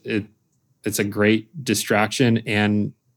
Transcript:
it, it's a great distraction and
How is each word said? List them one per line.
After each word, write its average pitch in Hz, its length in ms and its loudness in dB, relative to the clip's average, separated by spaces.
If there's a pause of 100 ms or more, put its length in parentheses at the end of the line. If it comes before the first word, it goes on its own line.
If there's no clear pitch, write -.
it, 107 220 -4 (580)
it's 104 160 -4
a 107 40 2
great 107 600 0
distraction 110 800 0
and 104 480 0 (240)